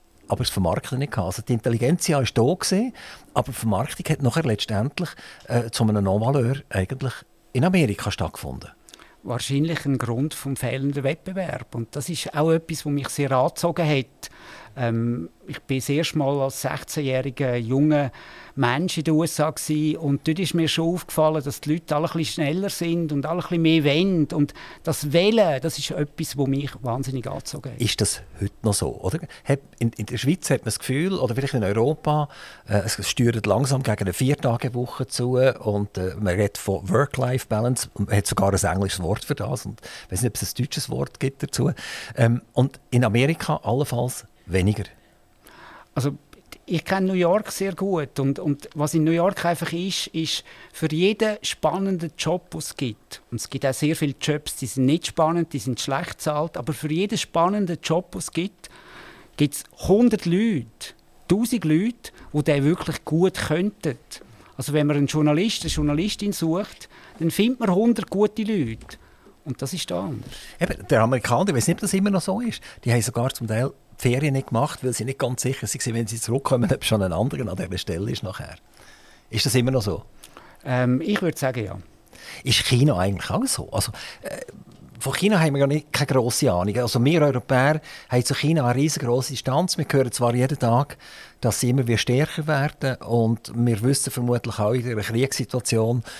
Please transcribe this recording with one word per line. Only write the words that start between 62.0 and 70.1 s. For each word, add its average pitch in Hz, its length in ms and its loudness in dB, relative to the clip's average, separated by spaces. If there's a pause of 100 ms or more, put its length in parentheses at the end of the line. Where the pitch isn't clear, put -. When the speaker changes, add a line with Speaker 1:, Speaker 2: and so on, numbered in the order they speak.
Speaker 2:
die 147 100 0
den 143 220 2
wirklich 165 400 0
gut 180 300 2
könnten. 165 640 -2 (600)
Also 143 160 -4
wenn 147 140 4
man 147 100 2
einen 143 100 4
Journalist, 156 540 2
eine 160 100 -4
Journalistin 160 640 0
sucht, 165 560 -4 (300)
dann 165 120 0
findet 240 300 2
man 202 120 2
hundert 220 360 2
gute 208 340 0
Leute. 160 540 -4 (480)
Und 131 160 -8
das 135 120 -6
ist - 180 -8
da 180 100 -2
anders. 160 300 -8 (280)